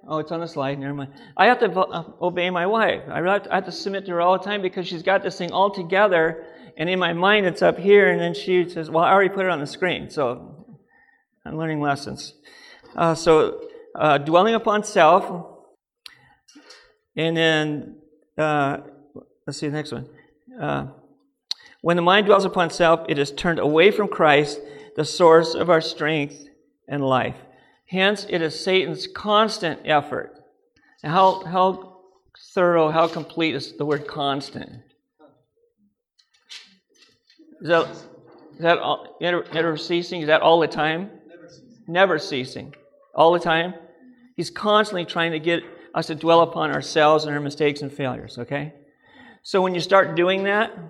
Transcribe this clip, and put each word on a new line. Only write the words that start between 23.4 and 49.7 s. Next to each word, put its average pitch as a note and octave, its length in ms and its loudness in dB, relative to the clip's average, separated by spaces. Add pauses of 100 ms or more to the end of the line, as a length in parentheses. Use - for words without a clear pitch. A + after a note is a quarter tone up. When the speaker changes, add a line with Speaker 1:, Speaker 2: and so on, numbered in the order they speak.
Speaker 1:
away D#3+ 320 4
from G#3 160 -2
Christ, D3+ 540 2 (340)
the D3+ 100 -4
source E3 500 6
of E3+ 140 -2
our E3 120 4
strength D3+ 640 -4 (440)
and C#3+ 160 -6
life. B2+ 300 0 (540)
Hence, G3 420 0
it F3 100 -2
is D#3 180 -4
Satan's F#3 500 -2
constant G#3 760 -2
effort. - 540 -2 (640)
Now, D3 80 -8
how, F#3+ 340 2
how F#3 560 -2 (540)
thorough, E3+ 360 4
how E3 180 2
complete D#3+ 480 -4
is - 200 -10
the D3 80 -4
word D3 220 -2
constant? C#3 640 -6 (3000)
Is D3 80 -10
that, E3+ 200 2
is - 720 -20
that E3+ 180 2
all, - 420 -6
never, F3 320 -2
never D#3+ 240 -2
ceasing? F3 460 -6
Is D3 60 -4
that D#3 140 4
all E3 180 6
the D3+ 80 2
time? E3 420 -4 (180)
Speaker 2:
Never - 200 -20
ceasing. - 400 -20
Speaker 1:
Never F3 300 4
ceasing. C3 560 -8 (420)
All E3 160 8
the F3 80 2
time? F3 340 -2 (600)
He's E3 120 -6
constantly G#3 560 0
trying E3 280 -4
to D#3 80 -4
get E3 240 -2 (280)
us E3 140 -4
to D#3+ 80 -8
dwell E3 280 4
upon D#3+ 280 -2
ourselves D3+ 540 2
and D3 100 -6
our D3 60 -4
mistakes D3 420 -2
and C#3 100 -10
failures, A#2+ 460 -8
okay? C#3+ 340 -8 (720)
So - 180 0
when F#3 140 0